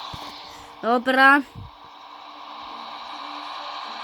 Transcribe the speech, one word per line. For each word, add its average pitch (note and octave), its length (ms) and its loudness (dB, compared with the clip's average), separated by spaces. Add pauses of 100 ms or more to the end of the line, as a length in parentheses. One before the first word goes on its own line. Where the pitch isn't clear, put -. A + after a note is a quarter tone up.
(840)
Dobra. B3+ 580 8 (2750)